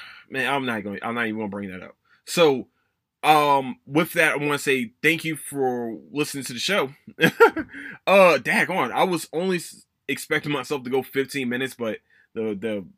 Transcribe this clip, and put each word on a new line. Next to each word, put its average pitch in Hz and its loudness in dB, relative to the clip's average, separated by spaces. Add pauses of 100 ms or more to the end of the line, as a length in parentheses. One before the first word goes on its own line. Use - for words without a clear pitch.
(280)
man, 131 -2
I'm 139 0
not 110 -4
gonna, 101 -8
I'm 117 -4
not 117 -2
even 107 -4
gonna 107 -4
bring 101 -8
that 92 -14
up. - -18 (280)
So, 143 2 (560)
um, 143 4
with 156 0
that, 160 2
I 135 -2
wanna 147 -2
say 131 -2 (100)
thank 160 2
you 160 -4
for 123 -4 (140)
listening 139 -4
to - -10
the 120 -10
show. 160 0 (260)
<laughs> - 4 (760)
Uh, 180 8
daggone, 147 0
I 135 2
was 180 -2
only 180 -2
s-, - -12 (220)
expecting 147 -4
myself 135 -4
to 123 -8
go 131 0
fifteen 135 -4
minutes, 123 -4
but 113 -6 (340)
the, 110 -4
the 104 -6 (140)